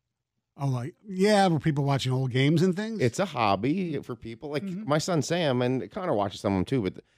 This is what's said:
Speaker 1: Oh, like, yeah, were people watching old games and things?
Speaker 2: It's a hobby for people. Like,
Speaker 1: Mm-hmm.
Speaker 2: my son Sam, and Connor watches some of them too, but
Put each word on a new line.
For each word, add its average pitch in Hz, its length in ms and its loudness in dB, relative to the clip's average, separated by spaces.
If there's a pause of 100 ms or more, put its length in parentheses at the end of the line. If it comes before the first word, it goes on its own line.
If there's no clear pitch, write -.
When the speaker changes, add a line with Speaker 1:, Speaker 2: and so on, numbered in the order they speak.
(580)
Speaker 1:
Oh, 143 100 -4
like, 127 280 -4 (120)
yeah, 196 400 4
were 160 120 2
people 147 240 0
watching 135 300 0
old 131 180 0
games 143 300 4
and 185 140 4
things? 214 260 -6
Speaker 2:
It's 123 180 0
a 190 60 0
hobby 139 720 0
for - 160 -10
people. 113 360 -14
Like, 147 120 -4
Speaker 1:
Mm-hmm. 175 260 -8
Speaker 2:
my 147 100 4
son 165 220 0
Sam, 147 400 0
and 123 300 -2
Connor 185 220 -4
watches 101 280 -2
some 101 120 0
of 98 40 2
them 90 80 0
too, 131 160 0
but 92 220 -4 (140)